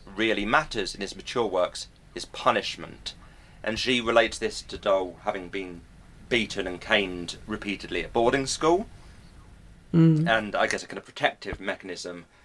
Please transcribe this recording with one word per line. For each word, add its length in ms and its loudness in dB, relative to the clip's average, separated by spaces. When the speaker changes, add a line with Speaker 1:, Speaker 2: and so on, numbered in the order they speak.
Speaker 1:
really 400 0
matters 500 0
in 60 -12
his 140 -6
mature 320 -2
works 400 0
is 100 -8
punishment. 880 -2
And 160 -4
she 220 2
relates 380 2
this 240 -6
to 160 -12
Dahl 460 0
having 240 -4
been 320 -8
beaten 380 0
and 140 -6
caned 560 0
repeatedly 580 -4
at 80 -10
boarding 340 4
school, 420 2
Speaker 2:
Mm. 340 8
Speaker 1:
and 260 2
I 120 4
guess 160 -2
a 40 -14
kind 120 -10
of 60 -10
protective 560 -4
mechanism 640 -8